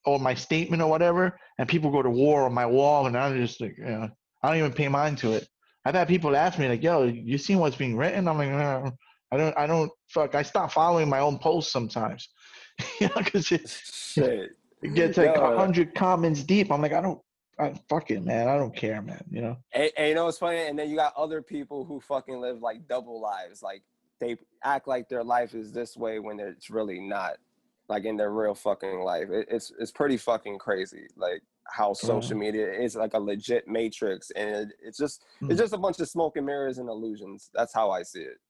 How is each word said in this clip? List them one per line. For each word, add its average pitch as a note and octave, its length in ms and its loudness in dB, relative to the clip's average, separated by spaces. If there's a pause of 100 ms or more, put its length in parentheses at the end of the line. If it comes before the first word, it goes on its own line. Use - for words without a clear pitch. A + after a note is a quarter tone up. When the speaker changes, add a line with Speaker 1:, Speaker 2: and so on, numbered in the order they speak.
Speaker 1:
or C#3+ 160 4
my B2+ 140 2
statement E3 480 0
or D#3 60 4
whatever, F3 500 4 (200)
and B2+ 100 0
people D#3 220 2
go C#3 120 4
to B2 80 4
war C#3 340 6
on B2 100 0
my A#2+ 120 2
wall, C#3 400 4
and B2 100 0
I'm C3+ 240 2
just A#2+ 200 -2
like, A2 180 -6
you - 60 -14
know, A2 240 -4 (340)
I D#3+ 60 2
don't D#3+ 100 2
even D3+ 140 2
pay C#3+ 160 0
mind C#3+ 300 2
to A2+ 140 2
it. G#2+ 160 -2 (360)
I've C#3+ 100 0
had F3 140 4
people D#3+ 280 4
ask E3+ 220 2
me, C3+ 100 2
like, A#2+ 140 0
"Yo, D#3+ 220 4
you A#2+ 340 0
seen G3 200 2
what's D3 180 2
being B2+ 200 -2
written?" F3+ 320 0
I'm D#3 100 0
like, C#3+ 120 0
"No, C#3 420 -2 (400)
I C3 40 0
don't, D3+ 220 2
I D3 80 2
don't, D#3+ 240 2 (180)
fuck, D3+ 280 0
I D3 60 4
stopped F3 320 -2
following E3 340 4
my C3+ 120 4
own C#3+ 180 2
posts E3 340 0
sometimes." A2+ 560 -4 (500)
<laughs> - 220 -8
You - 80 4
know, C5+ 140 0
'cause - 300 0
it, D#3 160 0
Speaker 2:
Shit. - 840 -2 (320)
Speaker 1:
it C#3+ 120 -4
gets, E3 220 4
like, D#3+ 180 8
Speaker 2:
Yo. C#3+ 200 6
Speaker 1:
a - 20 4
hundred F3 380 4
comments E3 500 2
deep. G3+ 260 4
I'm D3 120 2
like, D3+ 100 0
"I - 80 2
don't, F#3 180 -2 (400)
I, C#3+ 140 -2 (160)
fuck D#3 220 -2
it, G#2 120 0
man. A#2 260 0
I C#3 100 4
don't B2 180 -2
care, G#2+ 260 -4
man," - 280 -12
you G#2+ 100 -6
know? A#2+ 160 -4 (160)
Speaker 2:
And, D3+ 240 2
and D3+ 140 0
you D#3 40 2
know E3+ 120 2
what's E3 120 -4
funny? E3+ 200 -2
And D3+ 200 -4
then D3+ 120 -4
you D3+ 60 -4
got D3+ 200 0
other D#3 260 -4
people C#3+ 420 -10
who C#3+ 160 -10
fucking C3 380 -6
live, B2 220 -6
like, A#2 260 -6
double A#2+ 340 -6
lives. G2+ 420 -8
Like, G2 200 -10 (380)
they A#2+ 160 -4 (260)
act C#3 240 -2
like B2+ 220 -4
their A#2+ 160 -4
life A#2+ 300 0
is G#2+ 180 -10
this A#2 240 -8
way A2+ 220 -6
when G#2 200 -10
it's G2+ 320 -12
really G#2 300 -4
not, G2 360 -6 (520)
like, G#2 160 -2
in A2 120 -4
their G#2 160 0
real G#2+ 220 0
fucking F#2+ 460 -4
life. F2+ 300 -4
It, G#2 200 -2
it's, A2 280 -6
it's - 140 -8
pretty C#3+ 240 0
fucking G#2+ 420 -4
crazy, F#2+ 480 -4 (100)
like, F2+ 260 -4 (260)
how G#2+ 220 0
Speaker 1:
Yeah. G2 40 -2 (140)
Speaker 2:
social A2 280 -2
media G#2+ 360 -2
is, A#2 240 -4
like, A2 180 -2
a A2 40 0
legit G#2 500 -2
matrix, A2 680 -4
and G#2 140 -4
it, G#2 180 -4 (140)
it's A2 160 -16
just, C#3+ 260 -6 (180)
it's D3+ 120 0
Speaker 1:
Mm. F3+ 40 0
Speaker 2:
just G#3+ 140 2
a G3+ 60 -4
bunch F#3 220 -2
of D#3 80 -4
smoke E3 280 -2
and C#3 100 -4
mirrors C#3 320 -4
and B2 100 -10
illusions. G#2+ 680 -12
That's A#2 200 -2
how A2 160 2
I F#2 120 -2
see F2 200 -12
it. B1+ 160 -14 (100)